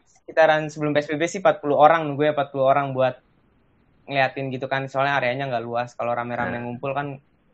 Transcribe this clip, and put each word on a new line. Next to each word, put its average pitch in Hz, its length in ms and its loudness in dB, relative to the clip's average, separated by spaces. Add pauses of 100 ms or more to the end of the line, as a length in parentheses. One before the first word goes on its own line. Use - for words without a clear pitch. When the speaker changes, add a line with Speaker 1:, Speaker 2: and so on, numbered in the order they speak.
Speaker 1:
sekitaran 156 640 2
sebelum 151 240 -4
P 147 80 2
S 147 80 -4
B 151 80 -4
B 151 160 -2
sih 202 80 -8
empat 165 240 2
puluh 143 160 2
orang, 156 240 8
nunggu 143 240 0
ya 151 80 2
empat 139 160 -2
puluh 135 160 2
orang 139 240 2
buat 127 240 0 (960)
ngeliatin 135 400 -2
gitu 131 160 -6
kan, 135 240 -4
soalnya 139 320 0
areanya 131 240 -2
nggak 120 160 -4
luas. 120 320 -6
Kalau 117 160 -4
rame-rame 120 480 -4
Speaker 2:
Nah. 120 80 -8
Speaker 1:
ngumpul 123 240 -8
kan 139 240 -6 (380)